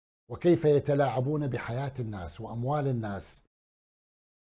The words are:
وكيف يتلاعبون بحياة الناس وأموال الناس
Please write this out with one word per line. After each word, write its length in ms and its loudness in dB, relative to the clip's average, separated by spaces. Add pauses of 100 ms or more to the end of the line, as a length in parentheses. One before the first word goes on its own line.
(300)
وكيف 340 4
يتلاعبون 840 2
بحياة 540 -4
الناس 400 -8
وأموال 460 -2
الناس 600 -4 (960)